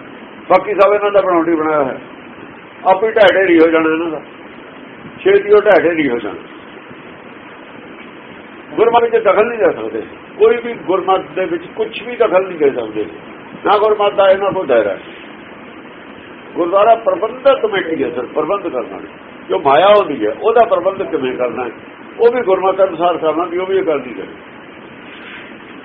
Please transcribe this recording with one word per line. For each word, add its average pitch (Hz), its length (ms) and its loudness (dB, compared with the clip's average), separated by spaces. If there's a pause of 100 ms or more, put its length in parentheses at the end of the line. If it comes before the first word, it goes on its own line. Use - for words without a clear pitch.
(500)
ਬਾਕੀ 185 240 2
ਸਭ 202 200 4
ਇਹਨਾਂ 202 160 0
ਦਾ 196 100 4
ਬਣਾਉਟੀ 170 340 0
ਬਣਾਇਆ 156 280 0
ਹੋਇਆ, 127 160 -4 (920)
ਆਪੇ 202 200 2
ਢਹਿ 214 240 4
ਢੇਰੀ 185 240 4
ਹੋ 165 120 6
ਜਾਣਾ 160 220 2
ਇਹਨਾਂ 165 180 -4
ਦਾ, 147 100 -8 (1040)
ਛੇਤੀ 202 280 4
ਉਹ 208 100 6
ਢਹਿ 190 200 4
ਢੇਰੀ 160 280 0
ਹੋ 117 80 -2
ਜਾਣਾ। 95 180 -10 (2500)
ਗੁਰਮਤਿ 233 340 2
'ਚ 226 120 0
ਦਖਲ 196 240 2
ਨਹੀਂ 233 120 -6
ਦੇ 180 140 2
ਸਕਦੇ, 110 300 -8 (360)
ਕੋਈ 226 180 4
ਵੀ 233 180 -10
ਗੁਰਮਤਿ 180 600 -2
ਦੇ 185 100 -2
ਵਿੱਚ 170 220 -6
ਕੁਛ - 360 -8
ਵੀ 240 140 -10
ਦਖਲ 185 320 2
ਨਹੀਂ 175 100 -12
ਦੇ 143 120 2
ਸਕਦੇ, 110 340 -6 (600)
ਨਾ 196 140 2
ਗੁਰਮਤਿ 208 380 0
ਦਾ 196 140 4
ਇਹਨਾਂ 196 220 2
ਕੋਲ 185 140 -6
ਦਾਇਰਾ 113 240 2
ਹੈ। 90 100 -8 (1500)
ਗੁਰਦੁਆਰਾ 196 400 4
ਪ੍ਰਬੰਧਕ 226 720 0
ਕਮੇਟੀ 165 380 -4
ਹੈ 120 60 -4
ਸਰ, 120 160 -8
ਪ੍ਰਬੰਧ 170 420 -4
ਕਰਨ 120 180 -6
ਵਾਲੀ, 92 200 -14 (420)
ਜੋ 185 100 -2
ਮਾਇਆ 151 300 4
ਹੁੰਦੀ 156 380 0
ਹੈ 107 40 0 (100)
ਉਹਦਾ 226 260 4
ਪ੍ਰਬੰਧ 190 360 -2
ਕਿਵੇਂ 131 340 -4
ਕਰਨਾ 123 280 -4
ਹੈ, 117 60 -8 (500)
ਉਹ 233 120 4
ਵੀ 254 100 -2
ਗੁਰਮਤਿ 185 420 2
ਅਨੁਸਾਰ 175 320 -2
ਕਰਨਾ 160 280 -2
ਵੀ 170 140 -6
ਉਹ 185 80 -4
ਵੀ 190 100 -2
ਇਹ 180 60 0
ਗੱਲ 147 180 -2
ਨਹੀਂ 123 140 -14
ਕਰਨੀ। 92 200 -14 (1500)